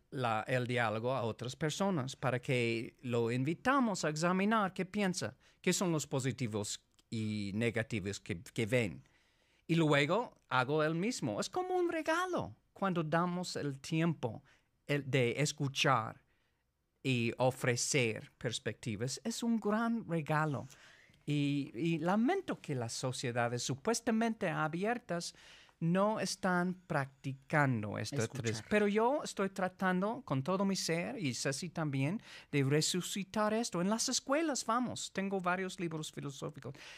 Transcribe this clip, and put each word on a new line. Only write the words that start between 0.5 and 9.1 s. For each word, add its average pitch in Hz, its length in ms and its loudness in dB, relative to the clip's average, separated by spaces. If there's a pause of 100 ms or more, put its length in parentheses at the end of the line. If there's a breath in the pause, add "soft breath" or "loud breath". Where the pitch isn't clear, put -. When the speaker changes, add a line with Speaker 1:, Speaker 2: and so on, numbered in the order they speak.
Speaker 1:
diálogo 120 480 2
a 127 100 0
otras 113 320 -4
personas 156 600 -2
para 123 240 -2
que 117 640 0
lo 117 300 0
invitamos 180 760 0
a 156 40 2
examinar 185 640 0
qué 190 120 -4
piensa, 185 500 -2 (260 soft breath)
qué 190 100 2
son 180 200 2
los 156 160 0
positivos 113 720 -2 (300)
y 104 420 -2
negativos 110 680 0
que, 90 220 -6
que - 240 -4
ven. 101 380 0 (640 soft breath)